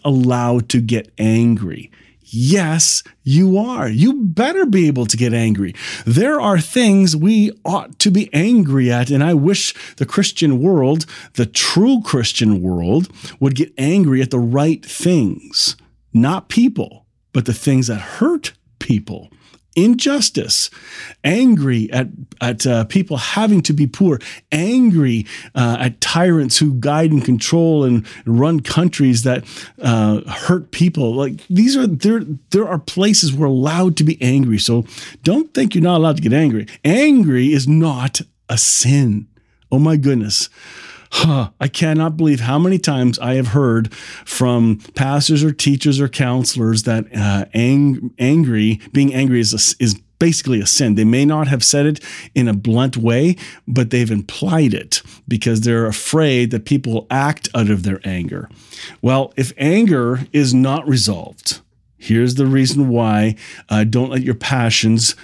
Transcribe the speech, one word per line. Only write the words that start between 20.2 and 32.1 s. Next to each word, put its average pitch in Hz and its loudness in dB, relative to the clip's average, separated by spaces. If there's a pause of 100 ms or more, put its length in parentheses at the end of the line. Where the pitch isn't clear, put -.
angry 147 2
at, 127 -2 (340)
at, 120 -4
uh, 117 0
people 180 -2
having 208 0
to 156 -2
be 147 2
poor, 156 0 (320)
angry, 165 2 (260)
uh, 120 0
at 123 -4
tyrants 165 0
who 147 2
guide 151 0
and 143 2
control 156 0
and 120 2 (220)
run 135 2
countries 135 0
that, 127 -2 (360)
uh, 110 2
hurt - -4
people. 151 0
Like, 135 -6
these 226 2
are, 254 0
there, 202 0 (260)